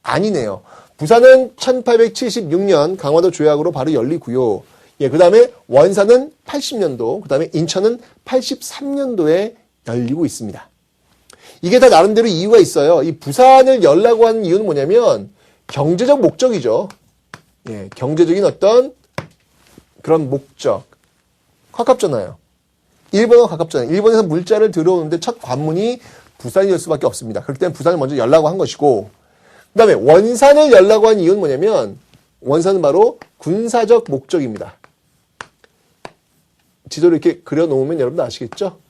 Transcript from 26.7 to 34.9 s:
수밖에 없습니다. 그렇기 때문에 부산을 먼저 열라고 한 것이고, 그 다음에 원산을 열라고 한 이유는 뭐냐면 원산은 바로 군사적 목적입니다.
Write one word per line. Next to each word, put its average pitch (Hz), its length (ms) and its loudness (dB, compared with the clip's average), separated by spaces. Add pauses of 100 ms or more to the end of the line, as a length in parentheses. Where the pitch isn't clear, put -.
수밖에 151 260 -6
없습니다. 110 380 -8
그렇기 139 160 -12
때문에 180 140 -4
부산을 170 240 -4
먼저 139 200 -6
열라고 147 300 2
한 175 100 -4
것이고, 139 520 -2 (640)
그 - 40 -2
다음에 214 160 6
원산을 233 760 4
열라고 208 360 6
한 220 120 2
이유는 185 200 0
뭐냐면 143 600 -4 (400)
원산은 170 420 -2
바로 170 380 0 (180)
군사적 233 680 -2
목적입니다. 131 720 -8 (2000)